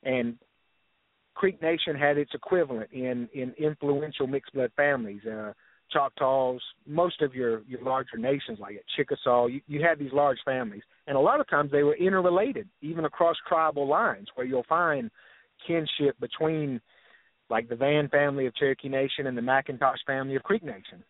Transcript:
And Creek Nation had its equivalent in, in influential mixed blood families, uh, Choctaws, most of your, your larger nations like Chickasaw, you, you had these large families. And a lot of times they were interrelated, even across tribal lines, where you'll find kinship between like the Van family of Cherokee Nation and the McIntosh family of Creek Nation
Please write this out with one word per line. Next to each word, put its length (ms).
And 320
Creek 300
Nation 320
had 240
its 160
equivalent 580
in, 400
in 240
influential 680
mixed 260
blood 240
families, 480
uh, 280
Choctaws, 720
most 380
of 100
your, 340
your 140
larger 360
nations 420
like 240
Chickasaw, 520
you, 180
you 160
had 160
these 160
large 320
families. 380
And 100
a 20
lot 200
of 100
times 220
they 100
were 140
interrelated, 720
even 240
across 300
tribal 400
lines, 480
where 100
you'll 240
find 400
kinship 540
between 600
like 140
the 160
Van 240
family 380
of 120
Cherokee 300
Nation 380
and 100
the 140
McIntosh 560
family 280
of 140
Creek 140
Nation 360